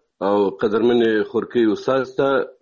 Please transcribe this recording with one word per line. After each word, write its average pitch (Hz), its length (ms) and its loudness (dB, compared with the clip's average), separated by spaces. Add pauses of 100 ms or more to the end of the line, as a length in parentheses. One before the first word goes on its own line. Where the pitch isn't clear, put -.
(220)
او 101 280 0
قدرمن 113 760 0
خورکۍ 110 480 0
استاد 131 320 -2 (140)
ته، 139 120 2 (320)